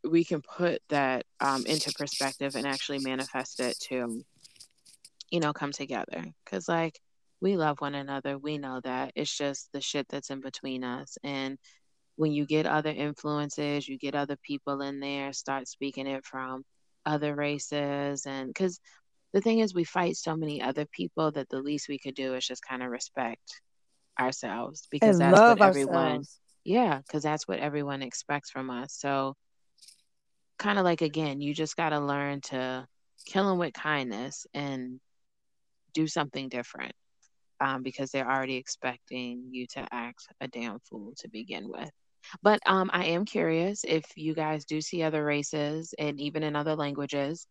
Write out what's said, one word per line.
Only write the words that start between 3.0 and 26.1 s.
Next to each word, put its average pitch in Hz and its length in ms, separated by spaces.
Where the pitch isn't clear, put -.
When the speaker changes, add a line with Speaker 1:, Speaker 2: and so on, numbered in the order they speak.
Speaker 1:
it 123 180
to, 120 340
you 170 80
know, 151 140
come 143 200
together. 120 520
'Cause, - 240
like, 165 300
we 190 160
love 151 240
one 143 140
another. 139 420
We 147 200
know 131 240
that. 127 340
It's 147 200
just 143 380
the 139 80
shit - 280
that's 143 200
in 135 120
between 131 420
us. 131 400
And 135 340
when 156 160
you 147 120
get 151 220
other 151 240
influences, 147 960
you 135 120
get 143 160
other 143 220
people 139 440
in 139 200
there, 139 320
start 135 340
speaking 135 400
it 135 180
from 131 380
other 147 300
races. 143 920
And 135 280
'cause 185 240
the 196 80
thing 226 180
is, 208 160
we 170 100
fight 175 320
so 160 200
many 151 240
other 135 260
people 160 460
that 139 160
the 131 120
least 147 280
we 139 100
could 135 160
do 131 200
is 127 120
just - 180
kinda 127 240
respect - 720
ourselves, 127 720
because 185 260
Speaker 2:
And - 20
Speaker 1:
that's 190 220
Speaker 2:
love 226 60
Speaker 1:
what 226 120
everyone, 139 680